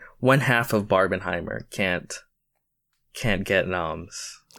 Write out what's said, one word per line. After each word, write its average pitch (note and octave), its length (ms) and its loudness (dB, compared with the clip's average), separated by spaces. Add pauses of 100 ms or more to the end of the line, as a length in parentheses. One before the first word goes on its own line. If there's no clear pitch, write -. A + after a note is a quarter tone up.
(200)
one C3 200 4
half A#2+ 320 2
of G#2 160 0
Barbenheimer F#2 800 0
can't, F#2 420 -2 (1000)
can't G2 300 -2
get F#2 240 2
noms. E2 720 -6 (180)